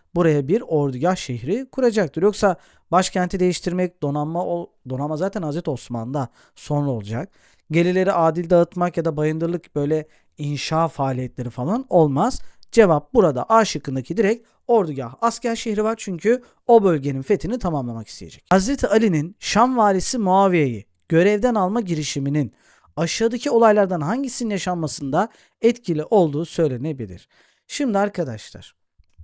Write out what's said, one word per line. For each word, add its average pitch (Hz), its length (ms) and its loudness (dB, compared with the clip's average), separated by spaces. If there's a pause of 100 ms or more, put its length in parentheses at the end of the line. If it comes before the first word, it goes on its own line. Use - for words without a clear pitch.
(140)
buraya 151 340 2
bir 202 120 2
ordugah 147 560 -2
şehri 175 560 -6
kuracaktır. 208 500 0
Yoksa 202 340 2 (340)
başkenti 180 500 0
değiştirmek, 180 640 -2
donanma, 151 440 -4
o, 175 260 -6 (180)
donanma 143 260 -6
zaten 190 260 -4
Hazreti 156 280 -6
Osman'da 123 580 -6 (260)
sonra 147 360 -4
olacak. 113 420 -8 (380)
Gelirleri 180 420 2
adil 165 380 0
dağıtmak 175 460 2
ya 165 80 -2
da 156 120 -2
bayındırlık 160 580 -4
böyle 147 340 -2 (300)
inşa 156 500 -2
faaliyetleri 127 640 -4
falan 185 380 -4
olmaz. 165 540 2 (300)
Cevap 180 420 4
burada 156 340 2
A 220 160 6
şıkkındaki 139 520 -6
direkt 202 320 -2 (180)
ordugah 156 540 0
asker 233 360 -2
şehri 214 280 -4
var 220 140 -2
çünkü 214 440 -2 (240)
o 233 180 6
bölgenin 139 380 0
fethini 202 360 -2
tamamlamak 123 500 -6
isteyecek. - 420 -18
Hazreti 196 380 2
Ali'nin 180 500 2
Şam 254 380 2
valisi 208 420 2
Muaviye'yi 180 680 2 (220)
görevden 202 460 2
alma 208 260 0
girişiminin 147 720 -2 (440)
aşağıdaki 226 540 -2
olaylardan 208 500 4
hangisinin 240 500 -4
yaşanmasında 170 800 -2 (320)
etkili 180 440 0
olduğu 165 400 2
söylenebilir. 127 840 -4 (380)
Şimdi 240 320 -2
arkadaşlar 151 760 -6 (500)